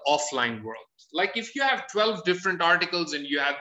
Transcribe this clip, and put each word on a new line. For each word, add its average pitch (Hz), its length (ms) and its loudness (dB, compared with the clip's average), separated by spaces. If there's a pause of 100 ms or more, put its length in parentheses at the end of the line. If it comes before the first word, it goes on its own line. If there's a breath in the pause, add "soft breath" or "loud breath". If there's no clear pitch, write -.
offline 127 560 0
world. 110 240 -12 (260)
Like 190 240 0
if 226 180 -8
you 277 80 -4
have 262 280 0
twelve 214 340 0
different 180 380 0
articles 170 520 2
and 143 120 -6
you 143 120 0
have 139 220 2